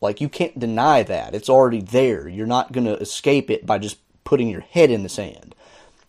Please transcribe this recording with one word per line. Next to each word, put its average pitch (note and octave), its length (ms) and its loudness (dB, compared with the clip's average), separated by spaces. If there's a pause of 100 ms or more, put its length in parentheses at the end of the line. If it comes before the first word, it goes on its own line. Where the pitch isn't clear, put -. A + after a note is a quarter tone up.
Like, G#2 200 -2
you D3 80 -2
can't - 300 -6
deny A#2+ 460 2
that. F2+ 280 -6
It's G#2+ 160 -8
already B2+ 320 4
there. G#2 460 0
You're G2 180 -8
not A#2+ 280 -2
gonna A#2+ 220 -2
escape - 580 -2
it - 120 -4
by G#2 140 0
just G2+ 200 -10 (260)
putting B2 240 2
your F2+ 120 -6
head D#3+ 300 4
in G#2+ 120 -2
the F#2 60 -8
sand," - 460 -12 (540)